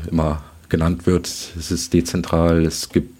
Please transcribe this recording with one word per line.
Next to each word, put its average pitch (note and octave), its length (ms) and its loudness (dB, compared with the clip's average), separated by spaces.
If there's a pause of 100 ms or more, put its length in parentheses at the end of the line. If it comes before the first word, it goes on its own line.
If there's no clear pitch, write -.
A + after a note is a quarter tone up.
immer D#2 340 0 (260)
genannt E2+ 380 0
wird. F2+ 200 2
Es - 460 -8
ist E2+ 200 -4
dezentral, E2+ 720 2
es - 260 -4
gibt - 300 0